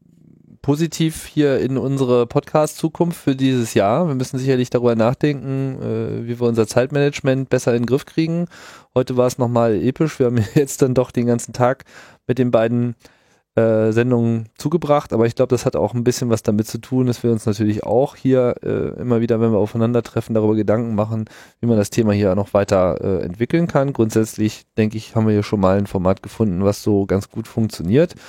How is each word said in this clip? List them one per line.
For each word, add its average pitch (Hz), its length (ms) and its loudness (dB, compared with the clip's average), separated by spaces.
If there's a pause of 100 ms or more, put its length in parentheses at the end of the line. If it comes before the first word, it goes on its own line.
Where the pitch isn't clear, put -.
(640)
positiv 156 640 -2
hier 143 340 2
in 127 160 -2
unsere 123 500 2
Podcast-Zukunft 156 960 -2
für 135 160 0
dieses 131 380 0
Jahr. 117 340 0
Wir 139 60 -2
müssen 127 240 -4
sicherlich 127 320 0
darüber 120 240 2
nachdenken, 135 880 -2
äh, 113 440 -6
wie 120 140 -8
wir 120 60 2
unser 113 200 2
Zeitmanagement 139 840 0
besser 127 240 0
in 120 80 0
den 117 40 -2
Griff 131 200 0
kriegen. 165 400 -2 (480)
Heute 127 220 0
war 123 100 4
es 123 100 -2
nochmal 117 460 2
episch, 147 360 0
wir 127 80 2
haben 120 120 2
<laughs> 101 160 -2
jetzt 143 260 0
dann 127 140 2
doch 123 160 2
den 120 160 -2
ganzen 117 260 -2
Tag 127 320 0 (420)
mit 127 120 -2
den 123 120 2
beiden, 120 440 0 (600)
äh, 110 360 2
Sendungen 117 560 0 (100)
zugebracht, 151 540 0
aber 113 140 2
ich 113 100 -2
glaub, 127 120 2
das 123 160 0
hat - 120 -2
auch 98 180 0
ein 120 80 -2
bisschen 123 260 0
was 113 140 0
damit 107 240 0
zu - 120 -10
tun, 127 280 -2
dass 120 160 -2
wir 120 80 0
uns 113 160 -2
natürlich 107 380 -2
auch 127 320 0
hier, 127 480 2
äh, - 360 -4
immer 120 200 0
wieder, 113 200 0
wenn 113 120 2
wir 104 60 2
aufeinandertreffen, 113 760 -2
darüber 110 220 2
Gedanken 107 400 0
machen, 107 300 -2 (340)
wie 117 60 -2
man 117 100 4
das 104 140 2
Thema 107 220 2
hier 101 220 2
noch 101 180 -2
weiter, 95 480 2
äh, 95 220 -2
entwickeln 123 460 -2
kann. 139 240 0
Grundsätzlich, 110 720 -2 (120)
denke 110 200 0
ich, - 180 -12
haben 110 120 2
wir 107 80 2
hier 104 100 2
schon 104 160 -2
mal 95 180 4
ein 101 80 0
Format 95 360 -2
gefunden, 98 420 -4
was 101 180 0
so 101 240 0
ganz 95 240 -2
gut 113 160 -10
funktioniert. 113 680 -2 (140)